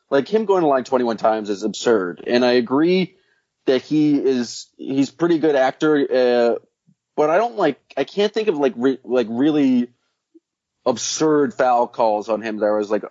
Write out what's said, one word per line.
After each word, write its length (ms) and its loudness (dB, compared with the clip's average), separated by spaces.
like, 180 0
him 180 -2
going 160 2
to 60 2
line 180 2
twenty-one 320 0
times 320 -2
is 140 -6
absurd. 600 -2
And 200 0
I 80 2
agree 640 0
that 160 2
he 360 0
is, 500 -4
he's 340 -2
pretty 280 0
good 160 2
actor, 440 2
uh, 600 2
but 120 2
I 60 2
don't, 220 0
like, 240 -2
I 80 -2
can't 280 -2
think 140 -4
of, 80 2
like, 220 0
re-, 260 0
like, 260 -2
really 600 2
absurd 680 0
foul 320 0
calls 440 -2
on 120 -2
him 180 -8
that 80 0
I 40 0
was, 180 -2
like, 220 -2